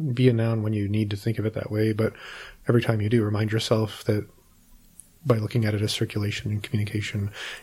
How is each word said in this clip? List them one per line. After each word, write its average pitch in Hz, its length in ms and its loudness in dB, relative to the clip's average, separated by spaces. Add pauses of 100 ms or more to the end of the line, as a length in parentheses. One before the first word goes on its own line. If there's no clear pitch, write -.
(140)
be 127 140 6
a 123 40 6
noun 113 300 0
when 107 120 -2
you 101 140 0
need 104 220 0
to 104 60 -2
think 107 220 -2
of 104 80 -2
it 110 80 -2
that - 160 -6
way, 107 220 2
but 110 200 0 (560)
every 120 140 6
time 110 180 2
you 104 80 0
do, 117 160 4
remind 104 260 0
yourself 110 540 0
that 107 220 0 (960)
by 123 120 4
looking 110 280 0
at 107 100 2
it 104 80 0
as 107 100 0
circulation 104 580 -4
and 104 120 -4
communication, 104 680 -4 (320)